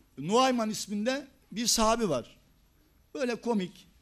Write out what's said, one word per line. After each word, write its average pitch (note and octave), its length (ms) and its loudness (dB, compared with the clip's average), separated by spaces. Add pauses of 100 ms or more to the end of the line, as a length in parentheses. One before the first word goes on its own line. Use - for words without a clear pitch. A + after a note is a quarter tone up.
(180)
Nuayman A3+ 520 2
isminde G#3+ 580 -4 (240)
bir A3+ 140 -6
sahabi A3+ 420 2
var. B2+ 300 -4 (760)
Böyle B3 260 -4
komik, G#3 460 -4 (160)